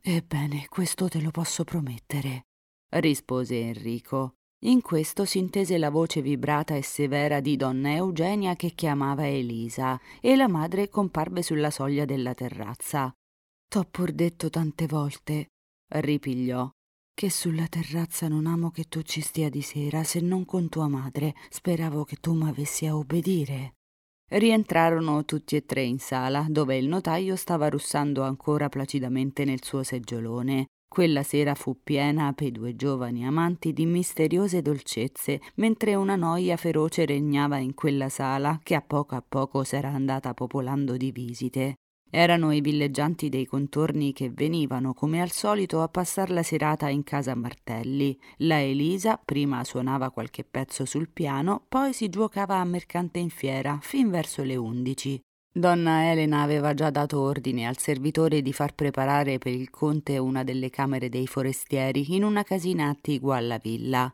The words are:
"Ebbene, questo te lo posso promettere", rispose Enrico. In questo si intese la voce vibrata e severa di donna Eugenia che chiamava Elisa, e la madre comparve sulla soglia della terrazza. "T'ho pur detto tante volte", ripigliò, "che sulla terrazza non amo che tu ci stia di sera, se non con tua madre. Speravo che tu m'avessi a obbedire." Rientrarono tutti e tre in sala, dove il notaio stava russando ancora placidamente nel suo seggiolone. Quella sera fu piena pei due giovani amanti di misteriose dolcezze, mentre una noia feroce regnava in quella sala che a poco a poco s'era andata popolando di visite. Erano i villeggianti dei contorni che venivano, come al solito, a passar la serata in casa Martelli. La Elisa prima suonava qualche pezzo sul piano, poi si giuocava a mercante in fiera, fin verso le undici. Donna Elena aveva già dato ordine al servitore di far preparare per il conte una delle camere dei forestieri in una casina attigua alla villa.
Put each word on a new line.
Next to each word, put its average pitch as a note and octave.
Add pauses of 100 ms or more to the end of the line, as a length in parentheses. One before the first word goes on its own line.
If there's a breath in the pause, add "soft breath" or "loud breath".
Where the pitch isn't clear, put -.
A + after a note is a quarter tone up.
"Ebbene, D3
questo F#3
te D#3+
lo D#3
posso E3+
promettere", C3+ (540)
rispose B2+
Enrico. A#2 (320)
In B3
questo D#3
si F#3+
intese F#3
la D3+
voce D#3+
vibrata D3
e C#3
severa C#3+
di C#3+
donna C3+
Eugenia F#3
che E3+
chiamava C#3
Elisa, B2+ (220 loud breath)
e C4
la C4
madre F3
comparve F3
sulla D3+
soglia C#3+
della B2+
terrazza. A#2+ (560)
"T'ho G3
pur F3
detto E3
tante D#3+
volte", D3+ (460)
ripigliò, C3 (440)
"che G3
sulla E3
terrazza E3+
non D#3
amo E3+
che D#3+
tu D#3+
ci -
stia D3+
di C#3+
sera, D3
se E3+
non F3+
con F3
tua D#3
madre. C#3+ (160 loud breath)
Speravo D#3+
che -
tu E3
m'avessi D#3
a D3+
obbedire." D3 (580)
Rientrarono E3
tutti D3+
e D3
tre C3+
in B2
sala, C3+
dove D3
il C3
notaio F3+
stava D#3
russando C#3+
ancora D3
placidamente C3+
nel C3
suo C3+
seggiolone. B2 (200)
Quella D#3+
sera C#3+
fu -
piena D3
pei C#3
due A#2
giovani B2
amanti E3
di D#3+
misteriose F3
dolcezze, C#3 (160 loud breath)
mentre A3
una G3
noia E3+
feroce D#3+
regnava C#3+
in C3
quella C#3
sala C#3
che -
a D3
poco C#3+
a B2
poco C3+
s'era C3+
andata C3+
popolando C3
di C3
visite. B2+ (400)
Erano E3+
i D3
villeggianti D3
dei C3
contorni C#3+
che C3
venivano, C3
come D#3
al F3+
solito, G3
a D#3+
passar F3+
la E3+
serata D3+
in C#3+
casa C3+
Martelli. B2 (220 loud breath)
La D#3+
Elisa E3
prima C#3+
suonava C3
qualche -
pezzo -
sul D#3
piano, D#3
poi C4+
si A3
giuocava G3
a F3+
mercante F3
in F3
fiera, C3+
fin B3+
verso D#3
le C3
undici. B2+ (320)
Donna E3
Elena D3+
aveva D3
già D3+
dato D3
ordine C3+
al B2+
servitore D3+
di C3+
far C#3+
preparare C#3
per B2+
il B2+
conte D3
una C3
delle C3
camere C3
dei B2+
forestieri C3+
in G3
una G#3
casina F3
attigua C#3
alla A#2
villa. B2